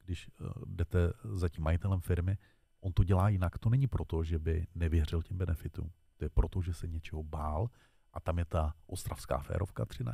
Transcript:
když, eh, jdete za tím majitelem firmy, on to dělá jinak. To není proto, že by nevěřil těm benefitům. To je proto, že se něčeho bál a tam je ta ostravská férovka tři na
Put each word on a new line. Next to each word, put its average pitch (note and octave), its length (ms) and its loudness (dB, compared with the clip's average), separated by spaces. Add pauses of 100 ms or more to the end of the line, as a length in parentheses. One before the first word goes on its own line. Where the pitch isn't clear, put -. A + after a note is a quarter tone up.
když, F2 240 -8 (120)
eh, - 40 -10 (220)
jdete F2 460 2 (220)
za F2 140 0
tím D#2+ 160 -4
majitelem F2 360 2
firmy, F2 380 0 (420)
on F#2 120 -4
to F#2 120 6
dělá F#2+ 240 6
jinak. F#2 300 2
To A2+ 120 2
není C3+ 160 4
proto, E2 380 0
že E2 140 0
by E2 360 0
nevěřil E2 480 2
těm F#2 160 -6
benefitům. E2+ 520 -4 (260)
To - 80 -6
je D2+ 40 -2
proto, E2+ 340 2
že E2+ 120 -2
se E2 140 -8
něčeho D#2+ 340 -6
bál D#2 460 -2 (440)
a - 80 -8
tam E2+ 180 -2
je E2+ 60 2
ta D#2 300 0 (120)
ostravská - 520 -4
férovka E2+ 460 -4
tři - 200 -8
na E2 100 -4